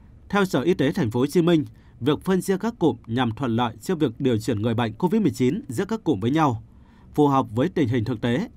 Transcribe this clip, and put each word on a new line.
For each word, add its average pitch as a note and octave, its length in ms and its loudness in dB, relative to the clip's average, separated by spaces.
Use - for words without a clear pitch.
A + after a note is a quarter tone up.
Theo G3 160 2
Sở D3+ 160 -2
Y F3 120 2
tế D3 180 0
Thành C3+ 200 -2
phố B2 80 -2
Hồ C3 60 2
Chí F3 160 2
Minh, D#3+ 240 4
việc C3+ 220 0
phân F#3 200 0
chia F#3+ 160 0
các A3+ 220 -4
cụm B2+ 180 2
nhằm A#2 240 -2
thuận A2+ 240 -2
lợi A#2 260 0
cho F#3 140 -4
việc D3 260 -2
điều B2+ 160 2
chuyển A2 240 -2
người A2+ 120 0
bệnh A2+ 200 -2
covid F#3 280 0
mười D#3 100 2
chín B2+ 360 0
giữa D#3 180 -4
các A3 180 -6
cụm B2 160 0
với A2+ 120 0
nhau, C#3+ 320 0
phù D3 140 4
hợp C3+ 180 4
với C#3 140 2
tình D#3 180 0
hình A2+ 180 0
thực A#2+ 160 -4
tế B2+ 360 0